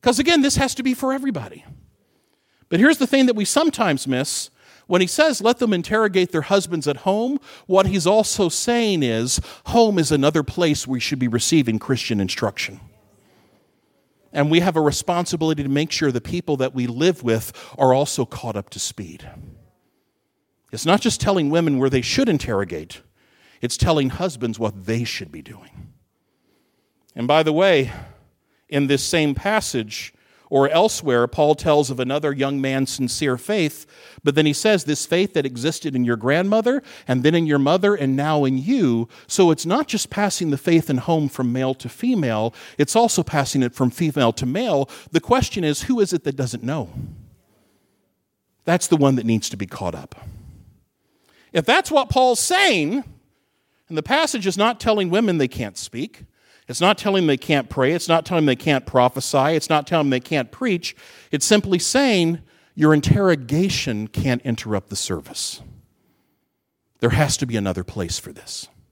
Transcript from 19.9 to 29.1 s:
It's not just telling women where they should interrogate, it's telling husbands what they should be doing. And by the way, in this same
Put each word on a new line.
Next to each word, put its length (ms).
It's 140
not 160
just 180
telling 300
women 300
where 100
they 140
should 260
interrogate, 720
it's 160
telling 320
husbands 480
what 260
they 180
should 300
be 80
doing. 540
And 100
by 160
the 120
way, 360
in 180
this 160
same 320